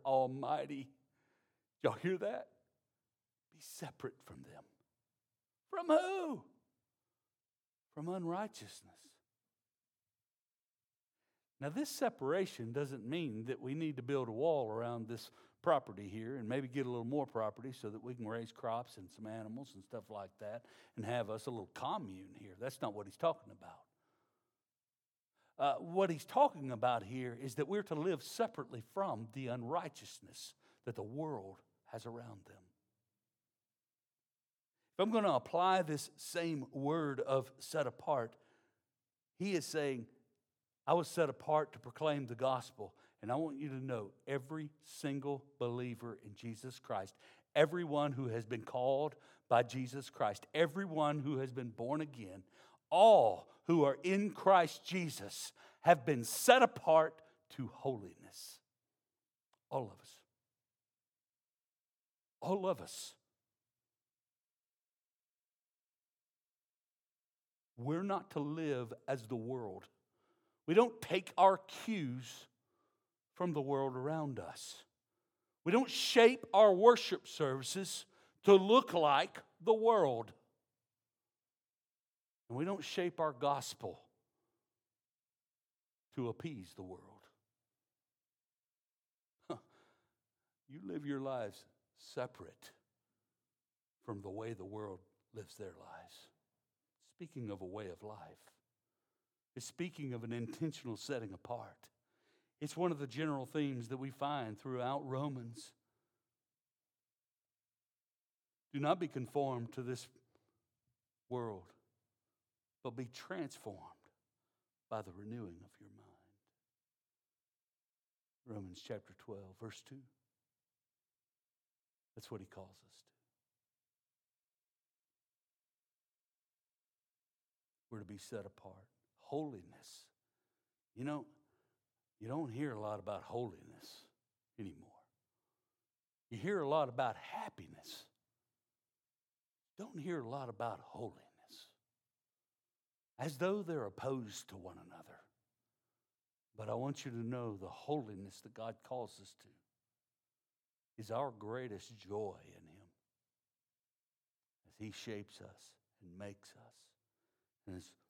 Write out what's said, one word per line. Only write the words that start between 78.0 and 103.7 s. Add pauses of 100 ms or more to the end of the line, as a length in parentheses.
to
look
like (180)
the
world. (2250)
And
we
don't
shape
our
gospel (2000)
to
appease
the
world. (2250)
Huh. (1120)
You
live
your
lives (320)
separate (1300)
from
the
way
the
world (340)
lives
their
lives. (880)
Speaking
of
a
way
of
life, (1040)
it's
speaking
of
an
intentional
setting
apart. (720)
It's
one
of
the
general
themes